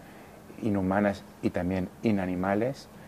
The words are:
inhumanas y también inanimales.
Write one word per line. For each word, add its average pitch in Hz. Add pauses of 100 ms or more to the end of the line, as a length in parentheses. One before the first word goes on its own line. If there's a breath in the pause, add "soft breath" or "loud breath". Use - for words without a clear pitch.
(600 loud breath)
inhumanas 101 (180)
y 107
también 92 (140)
inanimales. 98 (180 loud breath)